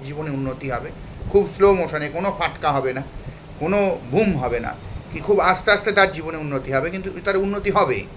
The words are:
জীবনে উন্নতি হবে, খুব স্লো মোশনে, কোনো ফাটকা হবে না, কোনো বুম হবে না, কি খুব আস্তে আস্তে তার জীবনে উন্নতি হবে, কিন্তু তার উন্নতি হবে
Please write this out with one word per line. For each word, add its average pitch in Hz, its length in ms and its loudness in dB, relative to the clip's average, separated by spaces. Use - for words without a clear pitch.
জীবনে 147 260 -6
উন্নতি 135 380 -4
হবে, 123 220 -4
খুব 196 260 4
স্লো 196 180 8
মোশনে, 156 360 -2
কোনো 185 300 -2
ফাটকা 156 320 0
হবে 131 220 0
না, 135 100 -4
কোনো 190 380 2
বুম 190 260 4
হবে 120 220 0
না, 117 160 -6
কি 160 80 -6
খুব 202 200 4
আস্তে 180 320 4
আস্তে 208 200 2
তার 190 200 6
জীবনে 160 260 -6
উন্নতি 139 340 -4
হবে, 135 180 2
কিন্তু 190 220 -6
তার 196 120 2
উন্নতি 196 340 0
হবে 135 320 2